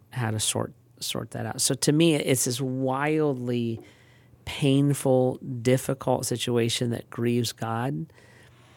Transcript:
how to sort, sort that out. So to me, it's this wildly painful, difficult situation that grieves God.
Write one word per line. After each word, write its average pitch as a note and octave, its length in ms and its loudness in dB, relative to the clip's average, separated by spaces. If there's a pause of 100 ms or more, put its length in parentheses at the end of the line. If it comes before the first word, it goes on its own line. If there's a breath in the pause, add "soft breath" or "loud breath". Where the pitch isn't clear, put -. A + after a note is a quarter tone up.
(120)
how A#2 180 -2
to A2 100 -2
sort, - 340 -2 (260)
sort A#2 320 -8
that A#2+ 160 -8
out. A2 140 -8
So - 120 2
to C#3 180 0
me, D#3+ 240 6
it's C3+ 300 2
this B2 160 -2
wildly C3 1200 0 (640 soft breath)
painful, C3+ 920 2 (240)
difficult C3 640 2
situation A#2+ 640 0
that - 180 -6
grieves A#2+ 420 0
God. B2 560 -4 (680 soft breath)